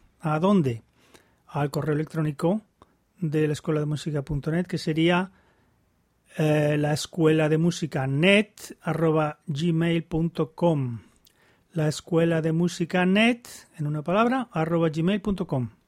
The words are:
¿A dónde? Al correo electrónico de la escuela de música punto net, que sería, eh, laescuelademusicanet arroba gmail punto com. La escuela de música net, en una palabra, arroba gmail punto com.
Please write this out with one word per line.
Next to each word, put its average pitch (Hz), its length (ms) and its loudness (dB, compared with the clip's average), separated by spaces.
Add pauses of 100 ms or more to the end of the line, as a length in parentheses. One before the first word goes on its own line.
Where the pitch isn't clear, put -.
(220)
¿A 156 180 -2
dónde? 160 440 2 (640)
Al 143 240 -4
correo 147 240 -4
electrónico 160 680 -2 (580)
de 156 280 0
la 151 80 -2
escuela 151 260 -2
de 151 60 -4
música 147 340 -4
punto 139 300 -6
net, 175 160 -2
que 175 100 -6
sería, 170 560 0 (1040)
eh, 151 400 2
laescuelademusicanet 156 2000 0
arroba 156 640 0
gmail 165 560 0
punto 165 500 -4
com. 139 460 0 (720)
La 156 140 0
escuela 165 560 0
de 160 80 0
música 175 560 0
net, 226 400 2 (300)
en 147 100 -4
una 151 160 -4
palabra, 233 480 0
arroba 165 380 0
gmail 165 320 0
punto 196 260 -4
com. 123 240 -4 (180)